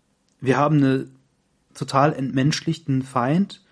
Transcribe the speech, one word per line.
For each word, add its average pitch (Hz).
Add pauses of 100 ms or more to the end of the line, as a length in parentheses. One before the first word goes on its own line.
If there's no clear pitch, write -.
(400)
wir 127
haben 151
eine 135 (680)
total 139
entmenschlichten 135
Feind. 139 (100)